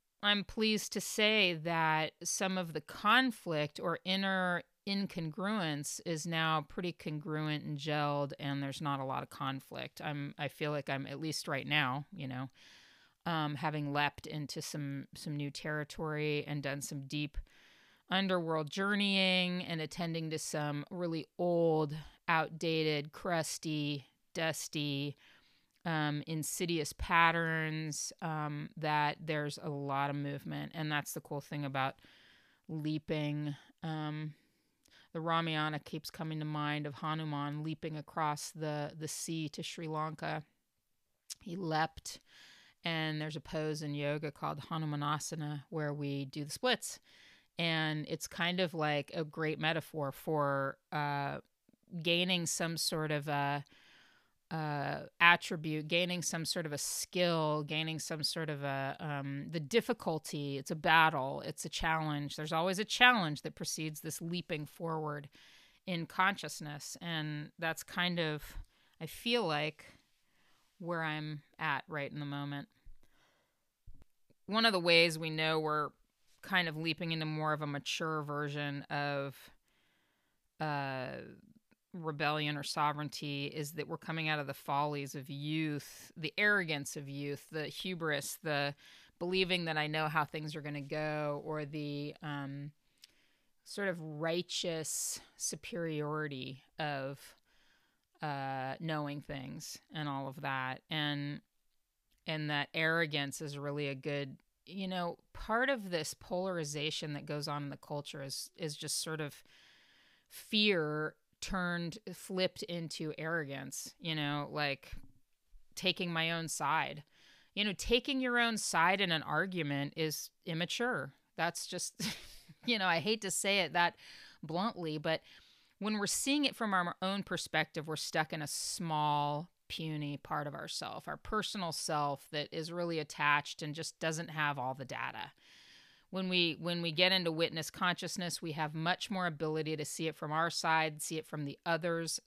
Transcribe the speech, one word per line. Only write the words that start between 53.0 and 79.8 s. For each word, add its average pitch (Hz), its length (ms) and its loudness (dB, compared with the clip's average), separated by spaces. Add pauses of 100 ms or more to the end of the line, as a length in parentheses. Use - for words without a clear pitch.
of 147 180 0
a, 143 380 2 (880)
uh, 147 480 -2 (200)
attribute, 160 680 6
gaining 175 340 2
some 160 240 -2
sort 170 200 -2
of 151 60 -4
a 143 60 -2
skill, 160 880 2
gaining 156 360 -2
some 156 240 -4
sort 156 260 -2
of 143 140 -4
a, 135 360 0
um, 139 520 -4
the 170 80 -2
difficulty. 156 960 0
It's 147 140 -6
a 170 40 0
battle. 151 680 6
It's - 200 -6
a 160 40 -6
challenge. 151 640 0
There's 156 180 -4
always 175 260 2
a 214 60 0
challenge 220 560 6
that - 140 -8
precedes 156 460 -4
this 156 200 -6
leaping 165 440 -4
forward 156 640 -4 (580)
in 170 200 -2
consciousness. 156 960 0
And 151 580 -2
that's 165 240 0
kind 175 360 0
of, 151 240 0 (580)
I 160 40 -4
feel 233 400 2
like, 151 400 0 (920)
where 170 240 -2
I'm 151 380 -4 (180)
at 147 280 0
right 143 240 -4
in 147 80 -6
the 147 60 -4
moment. 143 440 -4 (1800)
One 220 200 4
of 226 60 8
the 185 80 4
ways 170 400 8
we 160 100 -2
know 160 300 2
we're 151 300 2 (520)
kind 180 260 2
of 151 100 -4
leaping 165 340 0
into 160 140 0
more 156 280 0
of 151 80 0
a 147 60 -2
mature 151 560 -2
version 143 640 -2
of, 143 460 -2 (1200)